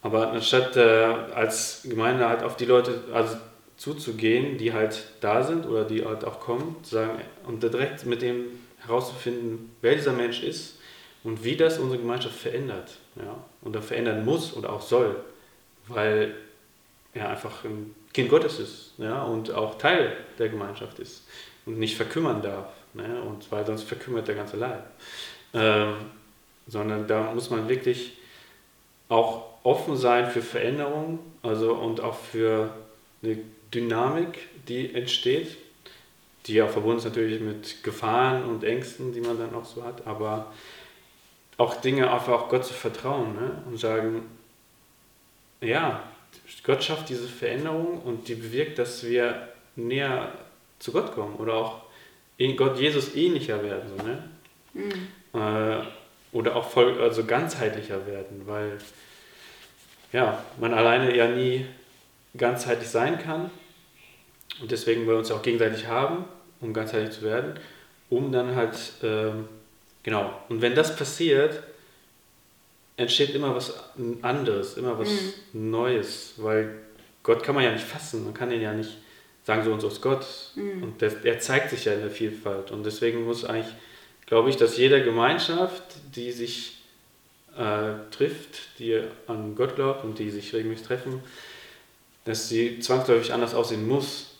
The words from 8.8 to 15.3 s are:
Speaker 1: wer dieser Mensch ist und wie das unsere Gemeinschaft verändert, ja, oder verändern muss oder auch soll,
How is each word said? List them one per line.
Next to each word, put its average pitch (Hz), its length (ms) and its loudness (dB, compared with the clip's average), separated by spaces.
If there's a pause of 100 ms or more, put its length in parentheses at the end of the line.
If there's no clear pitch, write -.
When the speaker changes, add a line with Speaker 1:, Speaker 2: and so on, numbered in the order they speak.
Speaker 1:
wer 120 140 8
dieser 143 180 2
Mensch 120 300 -2
ist - 360 -6 (460)
und 110 200 -6
wie 127 120 0
das 160 220 4
unsere 127 220 -2
Gemeinschaft 120 360 -4
verändert, 117 560 -6 (240)
ja, 107 200 -10 (260)
oder 107 200 -6
verändern 113 420 0
muss 156 300 0
oder 107 180 -6
auch 104 100 -6
soll, 113 340 4 (720)